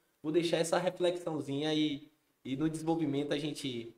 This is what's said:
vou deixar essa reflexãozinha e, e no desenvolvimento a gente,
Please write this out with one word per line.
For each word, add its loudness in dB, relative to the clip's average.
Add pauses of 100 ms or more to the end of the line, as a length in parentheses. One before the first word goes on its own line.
(220)
vou -2
deixar 4
essa 2
reflexãozinha 0
e, 0 (360)
e -4
no 2
desenvolvimento 0
a 0
gente, -6